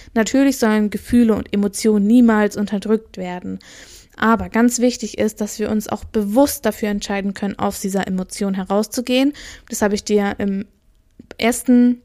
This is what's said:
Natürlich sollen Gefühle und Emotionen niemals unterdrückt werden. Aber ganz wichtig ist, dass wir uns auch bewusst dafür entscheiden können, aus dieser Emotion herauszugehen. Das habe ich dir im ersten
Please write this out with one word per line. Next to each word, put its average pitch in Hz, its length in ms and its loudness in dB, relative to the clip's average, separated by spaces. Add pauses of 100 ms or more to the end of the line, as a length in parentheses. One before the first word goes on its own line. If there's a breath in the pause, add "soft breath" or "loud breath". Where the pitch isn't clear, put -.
(120 loud breath)
Natürlich 262 460 2
sollen 214 320 2
Gefühle 220 440 2
und 202 200 -8
Emotionen 202 520 0
niemals 220 520 4
unterdrückt 208 580 -4
werden. 180 420 -10 (600 loud breath)
Aber 214 320 2
ganz 240 300 2
wichtig 240 360 -2
ist, 214 240 -2
dass 208 180 -8
wir 208 120 -4
uns 214 180 -2
auch - 160 -6
bewusst 226 640 0
dafür 208 240 -4
entscheiden 202 420 -4
können, 202 260 -6
aus 202 220 -4
dieser 190 260 -4
Emotion 190 460 -4
herauszugehen. 233 800 0 (380 loud breath)
Das 233 100 -6
habe 208 140 2
ich 202 100 -4
dir 202 340 0
im 196 280 -4 (680)
ersten 247 680 2